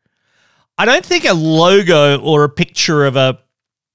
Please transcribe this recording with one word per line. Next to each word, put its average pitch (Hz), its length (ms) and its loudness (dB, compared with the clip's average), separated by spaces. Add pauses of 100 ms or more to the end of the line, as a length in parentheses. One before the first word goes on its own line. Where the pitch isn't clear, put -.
(760)
I 185 80 -2
don't 277 220 0
think 349 180 -4
a 233 100 0
logo 160 840 2
or 151 220 0
a 147 80 0
picture 151 560 -4
of 131 100 -4
a, 131 220 -2 (560)